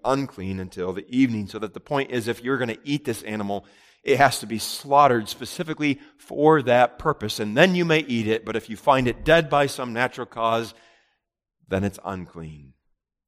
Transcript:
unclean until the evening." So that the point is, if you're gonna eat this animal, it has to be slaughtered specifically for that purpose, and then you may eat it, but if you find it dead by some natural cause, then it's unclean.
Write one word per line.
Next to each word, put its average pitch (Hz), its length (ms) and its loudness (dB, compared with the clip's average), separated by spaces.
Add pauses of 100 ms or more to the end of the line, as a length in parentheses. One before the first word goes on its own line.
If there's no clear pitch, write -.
unclean 101 560 -4
until 92 320 -8
the 92 160 -10
evening." 120 400 2
So 110 100 -12
that 104 160 -8
the - 60 -14
point 139 300 -4
is, 117 160 -4
if 117 160 -4
you're 127 160 -2
gonna 117 260 -4
eat 139 200 -4
this 113 200 -6
animal, 104 420 -6 (360)
it 139 160 2
has - 220 4
to 113 60 -10
be 110 120 -6
slaughtered 139 680 2
specifically 147 720 -6 (160)
for 151 460 2
that 120 360 4
purpose, 139 400 -4
and 107 180 -4
then 180 180 6
you 175 100 0
may 160 160 2
eat 120 260 -2
it, 110 180 0
but 110 120 -6
if 110 140 -8
you 107 60 -10
find 131 300 2
it 117 180 -4
dead 156 260 4
by 143 160 4
some 127 260 -8
natural 123 340 -4
cause, 113 480 -2 (960)
then 95 140 0
it's 101 220 -4
unclean. 80 680 -12 (560)